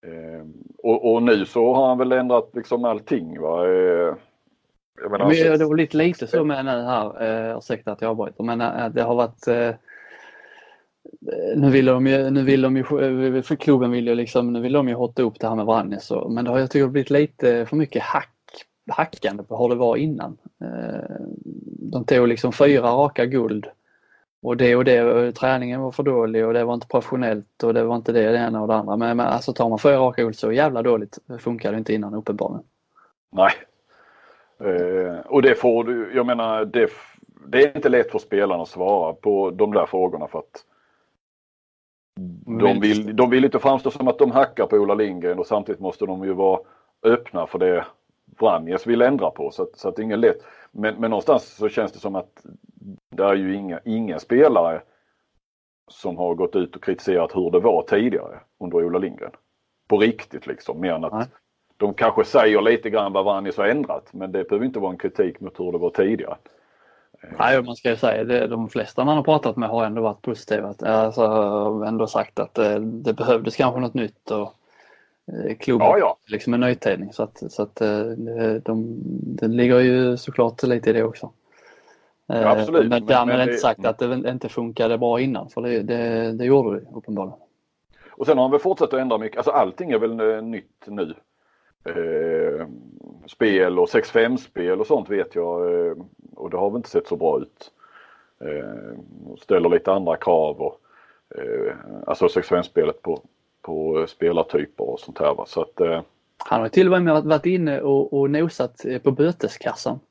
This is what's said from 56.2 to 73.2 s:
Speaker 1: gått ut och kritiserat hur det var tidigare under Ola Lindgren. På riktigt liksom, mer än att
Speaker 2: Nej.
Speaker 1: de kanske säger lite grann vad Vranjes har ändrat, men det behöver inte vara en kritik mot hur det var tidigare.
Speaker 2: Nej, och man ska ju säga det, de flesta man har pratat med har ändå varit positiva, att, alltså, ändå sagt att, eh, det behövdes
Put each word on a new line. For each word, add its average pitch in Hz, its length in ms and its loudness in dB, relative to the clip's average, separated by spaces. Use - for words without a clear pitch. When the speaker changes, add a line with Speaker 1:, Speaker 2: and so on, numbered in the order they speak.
Speaker 1:
gått 90 200 -2
ut 90 200 -2
och - 80 -18
kritiserat 90 520 -2
hur 87 160 0
det 90 80 6
var 87 220 2
tidigare - 580 -2
under 87 180 -2
Ola 87 220 0
Lindgren. - 320 -8
På 107 100 2
riktigt - 500 -2
liksom, - 340 -10
mer 92 120 -2
än 80 100 -4
att - 100 -6
Speaker 2:
Nej. 110 120 -4
Speaker 1:
de 104 160 -2
kanske 110 320 2
säger 107 360 4
lite 113 280 2
grann 101 240 0
vad 95 120 0
Vranjes 98 320 -2
har 101 80 0
ändrat, 120 460 -2
men 95 200 -12
det 92 180 -4
behöver 104 160 0
inte 127 140 -6
vara 95 120 -4
en 90 60 -12
kritik 92 420 -4
mot - 200 -16
hur 90 120 -6
det 87 60 -4
var 85 120 -2
tidigare. 101 460 -2
Speaker 2:
Nej, 127 200 2
och 123 80 0
man 120 100 -10
ska - 140 -2
ju 117 60 2
säga 110 280 0
det, 120 240 0
de 113 220 -4
flesta 127 360 -4
man 151 120 2
har 143 60 -2
pratat 143 340 2
med 113 120 -2
har 117 160 0
ändå 107 160 -4
varit 107 200 -2
positiva, 107 460 -4
att, - 160 -12
alltså, 110 400 2
ändå 110 200 -2
sagt - 320 -4
att, - 180 -6
eh, 104 180 2
det 113 380 -4
behövdes 117 420 0